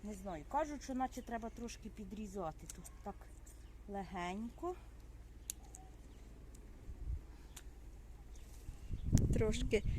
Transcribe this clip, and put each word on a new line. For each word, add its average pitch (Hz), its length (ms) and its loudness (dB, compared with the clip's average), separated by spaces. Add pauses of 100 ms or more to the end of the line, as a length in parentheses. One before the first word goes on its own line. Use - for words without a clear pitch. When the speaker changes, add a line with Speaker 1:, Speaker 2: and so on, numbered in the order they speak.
Speaker 1:
Не 208 100 -2
знаю, 190 340 -2
кажуть, 294 340 4
що 269 120 -2
наче 254 280 0
треба 226 280 -2
трошки - 380 -6
підрізати 190 760 -4 (100)
тут. 180 80 -10 (180)
Так, 202 120 -4 (760)
легенько. 196 840 0 (4000)
Speaker 2:
Трошки 220 480 8 (160)